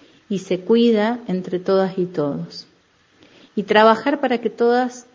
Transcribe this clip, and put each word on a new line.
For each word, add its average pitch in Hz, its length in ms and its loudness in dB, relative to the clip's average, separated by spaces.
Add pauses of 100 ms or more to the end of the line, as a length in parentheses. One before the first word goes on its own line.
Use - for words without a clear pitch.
(300)
y 196 80 -4
se 180 220 -4
cuida 233 680 2
entre 185 300 -4
todas 190 400 0
y 180 80 -2
todos. 165 640 -6 (880)
Y 196 80 -4
trabajar 220 560 4
para 247 180 -2
que 226 140 -6
todas, 240 640 -2